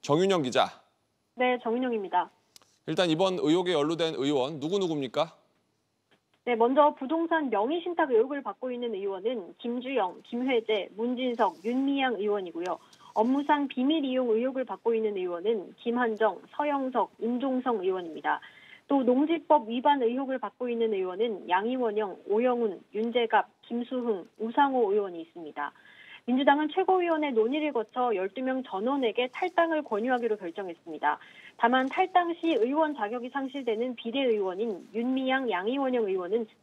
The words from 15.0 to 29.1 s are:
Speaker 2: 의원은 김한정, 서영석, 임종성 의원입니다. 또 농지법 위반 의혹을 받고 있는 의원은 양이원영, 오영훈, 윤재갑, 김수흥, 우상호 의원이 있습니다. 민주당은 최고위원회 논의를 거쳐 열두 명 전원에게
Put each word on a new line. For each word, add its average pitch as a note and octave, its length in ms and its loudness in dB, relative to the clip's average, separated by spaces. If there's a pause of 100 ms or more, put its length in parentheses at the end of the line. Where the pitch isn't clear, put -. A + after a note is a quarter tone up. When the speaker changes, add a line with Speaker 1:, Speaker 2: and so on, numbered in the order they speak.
Speaker 2:
의원은 F3+ 580 -2
김한정, A3+ 640 0 (160)
서영석, C4+ 640 0
임종성 B3 640 -2
의원입니다. F3 580 -2 (460)
또 C#4 160 2
농지법 C#4+ 680 2
위반 C4 340 2
의혹을 B3+ 360 -2
받고 A#3 320 -8
있는 A3+ 240 0
의원은 F#3+ 560 -2
양이원영, G#3+ 640 0 (120)
오영훈, A#3 540 0 (120)
윤재갑, A3+ 520 2 (200)
김수흥, A#3 600 -4 (120)
우상호 B3 520 2
의원이 G3 300 0
있습니다. D3+ 520 -10 (520)
민주당은 C#4+ 500 4
최고위원회 F4 560 2
논의를 C4 420 2
거쳐 A#3+ 420 -2
열두 F#3+ 280 -4
명 C4 200 -2
전원에게 B3 720 -2